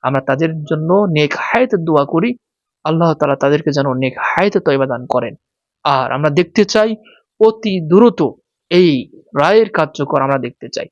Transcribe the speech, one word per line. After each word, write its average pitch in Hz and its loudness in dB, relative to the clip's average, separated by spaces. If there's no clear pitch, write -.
আমরা 135 0
তাদের 143 -2
জন্য 156 -4
নেক 151 0
হায়াতের 233 -2
দোয়া 151 2
করি, 175 -2
আল্লাহ 165 0
তাআলা 143 0
তাদেরকে 147 0
যেন 143 0
নেক 127 -2
হায়াতে 196 -2
তয়বা 135 0
দান 123 -6
করেন। 120 -2
আর 131 0
আমরা 147 0
দেখতে 180 0
চাই 214 0
অতি 220 2
দ্রুত 208 4
এই 175 4
রায়ের 196 2
কার্যকর 151 -2
আমরা 135 0
দেখতে 123 -10
চাই। - -10